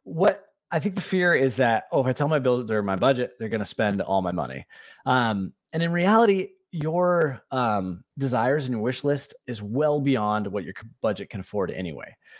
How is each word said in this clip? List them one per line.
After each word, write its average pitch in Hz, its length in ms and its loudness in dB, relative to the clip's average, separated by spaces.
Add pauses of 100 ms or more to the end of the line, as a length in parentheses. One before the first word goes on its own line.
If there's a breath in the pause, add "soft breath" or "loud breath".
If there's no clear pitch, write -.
what 180 420 0 (240)
I 170 80 2
think 180 160 -2
the 190 60 -6
fear 180 340 2
is 131 220 2
that, 117 360 2
"Oh, 143 80 4
if 127 60 2
I 127 60 2
tell 147 160 0
my 156 100 2
builder 123 440 0
my 95 140 0
budget, 123 420 2
they're 110 100 -6
gonna 107 160 -2
spend 101 380 0
all 95 200 0
my 90 100 -2
money." 67 340 -6 (400 loud breath)
Um, 113 460 0 (200)
and 160 100 -2
in 170 100 -2
reality, 190 580 2 (240)
your, 165 640 0 (120)
um, 104 500 0 (160)
desires 131 460 0
and 127 80 -4
your 110 100 -4
wish 123 220 -4
list 143 280 -2 (140)
is 110 160 -10
well 147 380 0
beyond 107 480 0
what 95 160 -4
your 92 120 -12
c-, 110 120 -18 (120)
budget 101 300 -4
can - 80 -10
afford 95 320 -4
anyway. 85 460 -8 (240 loud breath)